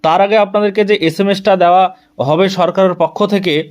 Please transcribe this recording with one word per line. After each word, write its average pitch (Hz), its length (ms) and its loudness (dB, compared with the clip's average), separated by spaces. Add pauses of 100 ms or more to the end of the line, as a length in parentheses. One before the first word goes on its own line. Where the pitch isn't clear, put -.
তার 160 180 2
আগে 202 160 2
আপনাদেরকে 208 480 0
যে 208 160 0
এসএমএসটা 196 540 0
দেওয়া 180 280 4 (420)
হবে 156 240 0
সরকারের 185 460 0
পক্ষ 160 220 -4 (100)
থেকে, 190 260 -2 (180)